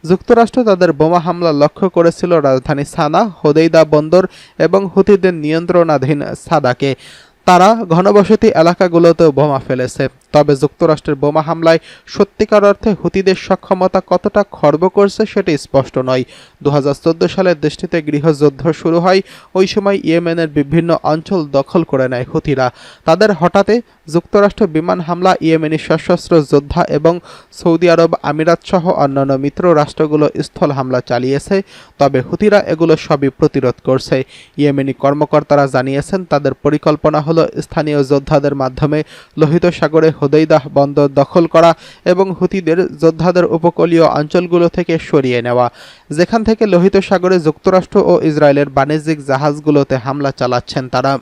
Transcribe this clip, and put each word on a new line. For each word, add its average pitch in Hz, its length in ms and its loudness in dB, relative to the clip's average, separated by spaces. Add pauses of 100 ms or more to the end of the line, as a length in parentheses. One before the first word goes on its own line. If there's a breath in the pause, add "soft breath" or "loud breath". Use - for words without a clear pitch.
যুক্তরাষ্ট্র 233 500 2 (100)
তাদের 180 300 2
বোমা 165 260 2
হামলা 170 260 -2 (120)
লক্ষ্য 165 240 -2 (100)
করেছিল 170 340 0 (160)
রাজধানী 139 460 -2
সানা, 160 280 0 (200)
হোদেইদা 160 400 4 (120)
বন্দর 156 300 2 (420 loud breath)
এবং 185 160 0 (120)
হুতিদের 190 500 2
নিয়ন্ত্রণাধীন 156 760 0 (260)
সাদাকে। 139 460 -2 (560 loud breath)
তারা 180 220 6 (240)
ঘনবসতি 202 540 4 (140)
এলাকাগুলোতেও 170 760 4
বোমা 139 300 0
ফেলেছে। 127 360 -4 (320)
তবে 147 260 4
যুক্তরাষ্ট্রের 147 600 -2
বোমা 147 260 0
হামলায় 165 320 2 (360 loud breath)
সত্যিকার 208 540 0
অর্থে 202 200 0 (100)
হুতিদের 185 380 -2 (100)
সক্ষমতা 185 520 -2 (120)
কতটা 202 300 -2 (160)
খর্ব 151 260 2 (140)
করছে 202 240 0 (100)
সেটি 190 220 -2 (120)
স্পষ্ট - 300 -2 (140)
নয়। 131 140 0 (400 loud breath)
দুহাজার 139 400 0
চোদ্দ 165 180 0 (140)
সালে 185 160 0 (140)
দেশটিতে 170 320 -4 (100)
গৃহযুদ্ধ 147 560 0 (180)
শুরু 165 240 0
হয়, 190 140 2 (380 loud breath)
ওই 190 160 2
সময় 202 240 0 (100)
ইয়েমেনের 165 500 -2
বিভিন্ন 160 340 0 (200)
অঞ্চল 165 280 -4 (180)
দখল 165 240 0 (100)
করে 131 220 0
নেয় 123 180 -6
হুতিরা। 135 360 -2 (400 loud breath)
তাদের 185 220 2 (100)
হঠাতে 196 360 2 (380 soft breath)
যুক্তরাষ্ট্র 196 500 0 (120)
বিমান 180 320 -2
হামলা 175 240 0 (140)
ইয়েমেনি 160 420 0
সশস্ত্র 170 460 -2 (180)
যোদ্ধা 143 300 0 (160)
এবং 160 160 2 (460 loud breath)
সৌদি 165 340 0
আরব, 165 180 2 (180)
আমিরাত 156 320 0 (100)
সহ 180 120 0 (200)
অন্যান্য 139 300 -2 (100)
মিত্র 143 200 -6 (180)
রাষ্ট্রগুলো 151 440 -2 (200)
স্থল - 320 -4
হামলা 127 220 -2 (100)
চালিয়েছে, 131 460 -2 (440 loud breath)
তবে 139 280 2
হুতিরা 208 320 2 (140)
এগুলো 165 200 2 (120)
সবই 139 240 -2 (100)
প্রতিরোধ 139 380 0 (100)
করছে। 131 300 -2 (420 loud breath)
ইয়েমেনি 139 340 0 (100)
কর্মকর্তারা 143 640 0 (100)
জানিয়েছেন, 135 440 -4 (120)
তাদের 143 220 -2 (100)
পরিকল্পনা 151 640 0
হলো 160 160 2 (220)
স্থানীয় 151 340 -4 (120)
যোদ্ধাদের 139 500 0
মাধ্যমে 143 380 -2 (420 loud breath)
লোহিত 160 260 2 (120)
সাগরে 160 300 2 (120)
হোদেইদাহ 151 420 2 (140)
বন্দর 143 300 2 (120)
দখল 170 260 2 (100)
করা 165 160 6 (400 loud breath)
এবং 185 140 2 (120)
হুতিদের 180 420 -2 (240)
যোদ্ধাদের 165 420 2 (120)
উপকূলীয় 165 480 2 (140)
অঞ্চলগুলো 175 480 0 (100)
থেকে 175 160 -4 (160)
সরিয়ে 131 380 0
নেওয়া, 123 200 0 (500 loud breath)
যেখান 220 300 0
থেকে 220 160 0 (100)
লোহিত 180 220 2 (140)
সাগরে 185 360 0
যুক্তরাষ্ট্র 185 520 0 (140)
ও - 20 4 (160)
ইসরায়েলের 143 480 2
বাণিজ্যিক 151 420 -2 (100)
জাহাজগুলোতে 147 640 0 (100)
হামলা 139 340 -4
চালাচ্ছেন 123 440 -4 (100)
তারা। 131 180 -2 (100)